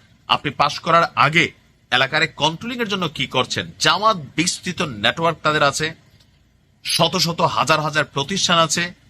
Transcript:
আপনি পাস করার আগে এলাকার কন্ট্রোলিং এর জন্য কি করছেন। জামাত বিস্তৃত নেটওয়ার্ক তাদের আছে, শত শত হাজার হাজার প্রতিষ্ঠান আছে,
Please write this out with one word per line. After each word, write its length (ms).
আপনি 240
পাস 280
করার 240
আগে 360
এলাকার 360
কন্ট্রোলিং 540
এর 60
জন্য 220
কি 180
করছেন। 520
জামাত 380
বিস্তৃত 460
নেটওয়ার্ক 600
তাদের 200
আছে, 320
শত 340
শত 240
হাজার 380
হাজার 260
প্রতিষ্ঠান 540
আছে, 340